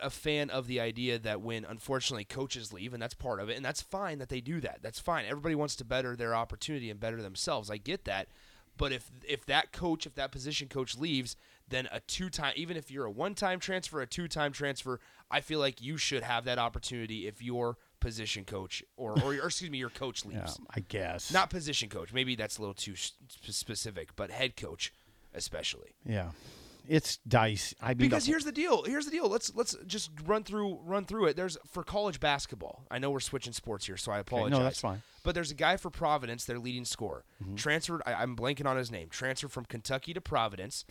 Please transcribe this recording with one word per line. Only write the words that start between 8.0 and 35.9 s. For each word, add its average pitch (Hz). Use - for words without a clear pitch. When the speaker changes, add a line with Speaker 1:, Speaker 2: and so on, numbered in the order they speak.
Speaker 1:
that. 98
But 139
if, 123
if 143
that -
coach, 165
if 143
that 135
position 139
coach 131
leaves, 135
then 127
a 113
two-time, 165
even 170
if 147
you're 135
a 104
one-time 185
transfer, 170
a 127
two-time 151
transfer, 135
I 143
feel 156
like 139
you 139
should 135
have 117
that 123
opportunity 113
if 104
your 120
position 110
coach 95
or, 113
or, 139
or 143
excuse 175
me, 139
your 127
coach 127
Speaker 2:
<laughs> 104
Yeah, 101
Speaker 1:
leaves. 85
Speaker 2:
I -
guess. 90
Speaker 1:
Not 185
position 147
coach. 90
Maybe 127
that's 107
a -
little 101
too -
s-, -
sp-, -
specific, 98
but 101
head 131
coach -
especially. -
Speaker 2:
Yeah. 92
It's 156
dicey. 110
I 113
mean, 127
Speaker 1:
Because 233
Speaker 2:
the 277
Speaker 1:
here's 311
the 294
deal. 277
Here's 285
the 294
deal. 311
Let's, 226
let's 233
just 180
run 208
through, 196
run 190
through 202
it. 147
There's, 180
for 180
college 190
basketball, 135
I 123
know 139
we're 139
switching 123
sports 110
here, 92
so 107
I 104
Speaker 2:
Okay, 110
Speaker 1:
apologize. 131
Speaker 2:
no, 127
that's 131
fine. 101
Speaker 1:
But 170
there's 165
a 151
guy 165
for 180